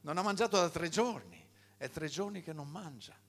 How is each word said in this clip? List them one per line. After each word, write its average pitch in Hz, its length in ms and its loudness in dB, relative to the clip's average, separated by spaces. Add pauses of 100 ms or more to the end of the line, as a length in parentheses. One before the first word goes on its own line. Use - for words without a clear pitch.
non 151 160 -4
ha 180 40 2
mangiato 208 360 4
da 175 120 8
tre 165 200 0
giorni. 208 520 0 (360)
È 135 120 -6
tre 156 200 -4
giorni 190 320 -4
che 160 100 -10
non 151 180 -8
mangia. 151 460 -12 (140)